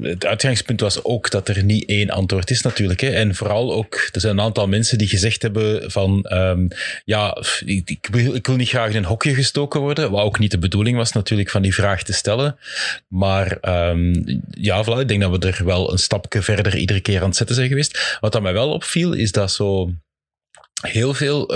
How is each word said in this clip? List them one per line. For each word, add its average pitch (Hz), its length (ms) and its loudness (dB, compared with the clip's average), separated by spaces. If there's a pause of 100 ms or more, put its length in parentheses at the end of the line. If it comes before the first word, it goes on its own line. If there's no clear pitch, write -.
het 85 240 -4
uitgangspunt 110 540 0
was 101 240 0
ook 113 280 -2
dat 98 160 -2
er 101 160 0
niet 104 260 2
één 104 200 2
antwoord 95 400 0
is 123 120 0
natuurlijk, 98 400 0
hè. 135 80 2
En 107 260 2
vooral 104 380 0
ook, 104 380 -2
er - 100 -2
zijn 101 160 2
een 101 80 2
aantal 104 220 0
mensen 110 300 2
die 104 100 4
gezegd 104 340 0
hebben: 107 500 -2
van, 98 320 2
ehm, 92 440 2 (360)
ja, 104 380 0
f-, - 240 -2
ik, 92 240 -2
ik - 220 -8
wil, 120 240 2
ik 113 120 -4
wil 131 80 2
niet 123 140 0
graag 117 200 0
in 107 60 -2
een 104 100 0
hokje 113 280 0
gestoken 143 460 0
worden, 143 320 0
wat 101 120 2
ook 104 160 0
niet 104 120 2
de 90 80 0
bedoeling 104 380 2
was 117 140 0
natuurlijk 101 380 0
van 101 120 0
die 95 120 2
vraag 98 300 0
te 101 100 -6
stellen. 127 440 0 (500)
Maar, 95 500 2
ehm, 87 560 2 (360)
ja, 101 360 0
voilà, 117 140 0
ik 135 80 0
denk 104 140 2
dat 92 220 2
we 92 80 2
er 90 140 -2
wel 90 260 0
een 92 80 0
stapje - 420 -2
verder 95 360 0
iedere 90 220 2
keer 95 220 0
aan 95 60 2
het 90 100 0
zetten 120 180 0
zijn 127 120 2
geweest. - 520 -2
Wat 107 120 0
dat 113 100 2
mij 92 120 0
wel 127 180 0
opviel, 170 420 -2
is 101 180 0
dat 98 200 0
zo 95 400 0 (880)
heel 127 320 0
veel, 143 420 0